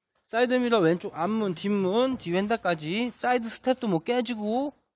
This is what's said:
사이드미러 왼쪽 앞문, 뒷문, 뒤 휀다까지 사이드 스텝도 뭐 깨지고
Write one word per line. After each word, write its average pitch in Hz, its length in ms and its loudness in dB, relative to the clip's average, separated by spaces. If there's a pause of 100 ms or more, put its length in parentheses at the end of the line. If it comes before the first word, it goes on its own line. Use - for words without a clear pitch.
(260)
사이드미러 240 540 2
왼쪽 175 360 2
앞문, 196 380 -2
뒷문, 202 640 0
뒤 170 160 -6
휀다까지 196 800 0
사이드 240 340 0
스텝도 247 400 -2
뭐 170 120 2
깨지고 233 720 -2 (220)